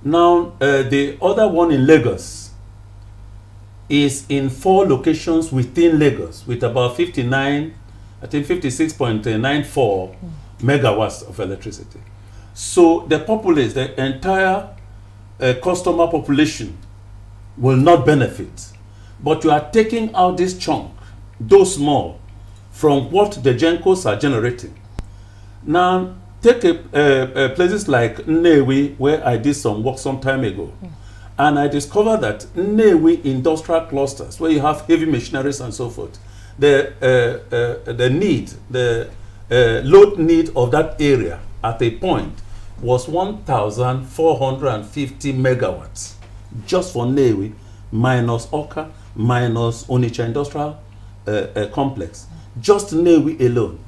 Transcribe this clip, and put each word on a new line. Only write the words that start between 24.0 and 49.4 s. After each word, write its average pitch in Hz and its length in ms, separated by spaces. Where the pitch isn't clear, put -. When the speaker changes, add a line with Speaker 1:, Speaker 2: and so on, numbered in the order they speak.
Speaker 1:
are 104 120
generating. 123 560
Now, 180 500
take 240 220
a, 170 160
uh, 135 340
uh, 127 100
places 185 320
like 143 380
Nnewi, 143 720
where 151 300
I 120 100
did 139 180
some 110 280
work 131 140
some 131 220
time 131 240
ago, 92 280
Speaker 2:
Mm. 175 60
Speaker 1:
and 147 200
I 143 80
discovered 202 540
that 104 240
Nnewi 175 720
industrial 156 560
clusters, 139 580
where 160 120
you 147 100
have 151 200
heavy 160 240
machineries 135 560
and 117 120
so 120 160
forth, - 300
The, 143 420
uh, 123 880
uh, 120 40
the 123 160
need, 156 420
the, 120 400
uh, 117 340
load 196 360
need 165 360
of 123 160
that 156 300
area 117 380
at 113 180
a 117 160
point 165 360
was 123 260
one 190 360
thousand 123 600
four 160 320
hundred 135 320
and 120 160
fifty 139 480
megawatts 123 800
just 180 260
for 120 120
Nnewi, 113 480
minus 117 560
Awka, 156 440
minus 117 680